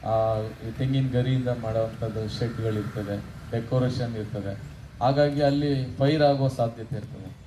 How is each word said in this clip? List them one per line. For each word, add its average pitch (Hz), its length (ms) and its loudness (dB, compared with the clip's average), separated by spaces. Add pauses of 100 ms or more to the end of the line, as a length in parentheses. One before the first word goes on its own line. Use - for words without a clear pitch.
ಆ, 110 360 2
ಈ 110 360 -8
ತೆಂಗಿನ 131 340 2
ಗರಿಯಿಂದ 123 360 2
ಮಾಡೋವಂಥದ್ದು 113 920 -2
ಶೆಡ್ಗಳಿರ್ತದೆ, 107 800 -2 (340)
ಡೆಕೋರೇಷನ್ 120 640 0
ಇರ್ತದೆ, 101 420 -6 (440)
ಹಾಗಾಗಿ 143 400 4
ಅಲ್ಲಿ 139 440 2
ಫೈರ್ 147 380 2
ಆಗೋ 139 240 6
ಸಾಧ್ಯತೆ 113 480 -2
ಇರ್ತದೆ. 98 400 -10 (120)